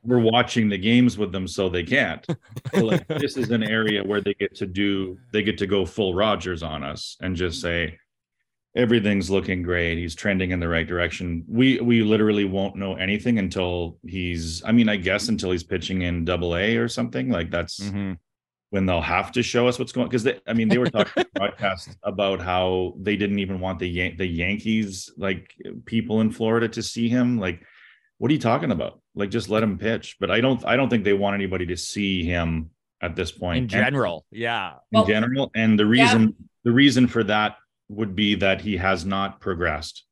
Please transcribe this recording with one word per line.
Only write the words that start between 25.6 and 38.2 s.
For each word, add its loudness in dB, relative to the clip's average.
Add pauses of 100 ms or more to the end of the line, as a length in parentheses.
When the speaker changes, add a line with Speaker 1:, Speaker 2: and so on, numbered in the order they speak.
Speaker 1:
people -2
in 2
Florida 0
to -8
see -4
him. 0
Like, -4 (560)
what 0
are 4
you 0
talking 2
about? -4 (160)
Like, -4
just -4
let 2
him 0
pitch. -4
But -2
I 4
don't, 0
I 2
don't 2
think 2
they 2
want 2
anybody -2
to -6
see -2
him -2 (320)
at -6
this -4
point. -4
Speaker 2:
In 0
Speaker 1:
And -6
Speaker 2:
general, 0
yeah. -6 (180)
Speaker 1:
in 6
Speaker 3:
Well, 4
Speaker 1:
general. 2
And 4
the 4
Speaker 3:
yeah. 6
Speaker 1:
reason, 6 (280)
the 2
reason 6
for 0
that 0 (320)
would -6
be 2